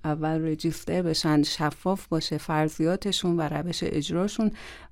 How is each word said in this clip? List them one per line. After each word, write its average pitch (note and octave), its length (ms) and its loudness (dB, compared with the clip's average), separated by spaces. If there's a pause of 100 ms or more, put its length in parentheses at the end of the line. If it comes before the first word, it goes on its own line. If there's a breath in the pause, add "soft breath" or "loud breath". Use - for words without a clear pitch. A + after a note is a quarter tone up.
اول D#3+ 420 0
رجیستر D#3+ 560 -2
بشن، D3+ 400 4
شفاف D#3 640 0
باشه D#3+ 320 -2
فرضیاتشون E3 1000 0
و E3 60 0
روش D3 400 -2
اجراشون F3+ 680 0 (420 loud breath)